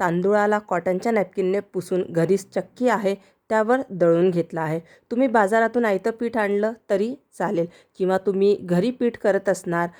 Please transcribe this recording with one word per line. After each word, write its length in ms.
तांदुळाला 580
कॉटनच्या 540
नॅपकिनने 480
पुसून 500
घरीच 440
चक्की 340
आहे, 260
त्यावर 320
दळून 400
घेतलं 300
आहे. 180
तुम्ही 500
बाजारातून 560
आयतं 260
पीठ 260
आणलं 360
तरी 240
चालेल 280
किंवा 200
तुम्ही 420
घरी 300
पीठ 260
करत 320
असणार 400